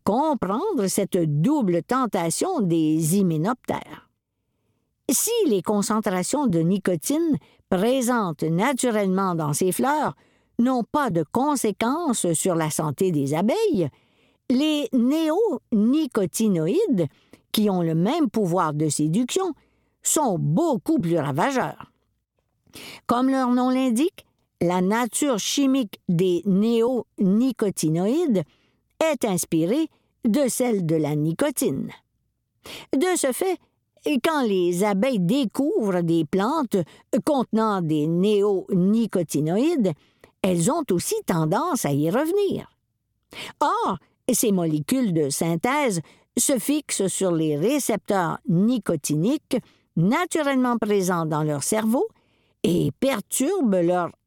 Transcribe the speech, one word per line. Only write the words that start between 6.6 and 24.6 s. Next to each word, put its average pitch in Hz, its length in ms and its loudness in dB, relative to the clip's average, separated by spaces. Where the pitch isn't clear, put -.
nicotine 196 760 0
présentes 220 760 0
naturellement 196 880 0
dans 151 180 -2
ces 180 200 0
fleurs 254 420 0
n'ont 240 240 0
pas 277 260 -2
de 165 220 0
conséquences 247 1000 0
sur 170 220 0
la 160 160 0
santé 160 400 -2
des 143 240 -2
abeilles, 233 540 0
les 294 440 0
néonicotinoïdes, 247 2250 0
qui 208 180 0
ont 185 140 0
le 160 140 0
même 226 340 0
pouvoir 175 420 0
de 151 160 0
séduction, 247 640 -2
sont 247 360 0
beaucoup 226 640 0
plus 170 180 0
ravageurs. 160 720 -2
Comme 254 200 2
leur 262 220 0
nom 247 180 2
l'indique, 254 560 0